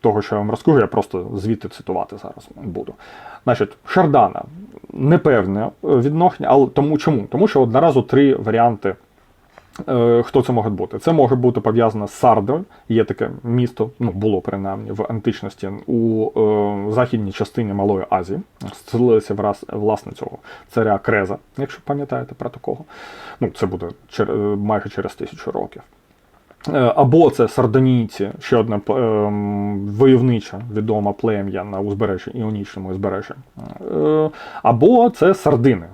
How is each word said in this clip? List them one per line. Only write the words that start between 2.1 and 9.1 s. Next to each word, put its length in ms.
зараз 400
буду. 380
Значить, 320
Шардана, 560
непевне, 720
е, 40
відношення, 720
але 140
тому 320
чому? 320
Тому 180
що 140
одноразу 400
три 320
варіанти, 600